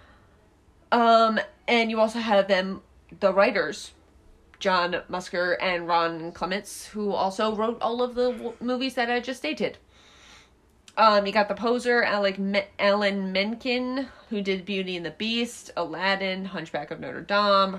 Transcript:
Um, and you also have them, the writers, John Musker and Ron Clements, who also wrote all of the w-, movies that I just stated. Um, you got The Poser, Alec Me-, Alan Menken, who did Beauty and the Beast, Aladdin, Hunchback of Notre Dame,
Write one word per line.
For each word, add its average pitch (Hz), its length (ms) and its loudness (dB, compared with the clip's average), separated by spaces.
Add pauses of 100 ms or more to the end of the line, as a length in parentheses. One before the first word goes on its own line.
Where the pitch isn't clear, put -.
(920)
Um, 226 500 6 (260)
and 226 240 2
you 226 100 -2
also 226 180 2
have 202 300 2
them, 190 340 0 (380)
the 190 120 4
writers, 196 600 0 (680)
John 180 340 2 (180)
Musker 180 480 -2
and 175 300 -2
Ron 165 440 0
Clements, 185 560 -6
who 208 240 -4
also 214 420 0
wrote 220 260 -2
all 233 220 -2
of 247 120 -2
the 247 180 0
w-, 233 280 -8
movies 254 360 -2
that 240 140 0
I 240 100 0
just 254 200 -8
stated. 294 380 -4 (1200)
Um, 208 260 6
you 196 80 -4
got 208 160 2
The 202 60 -4
Poser, 240 480 0
Alec 196 360 0
Me-, 196 280 -2 (120)
Alan 202 540 2
Menken, 247 760 -2 (200)
who 202 140 -4
did 190 240 -4
Beauty 190 320 -4
and 170 80 -8
the - 60 -8
Beast, 233 600 -6
Aladdin, 190 720 -2
Hunchback 165 460 -8
of 165 100 -10
Notre 139 220 -10
Dame, 196 560 4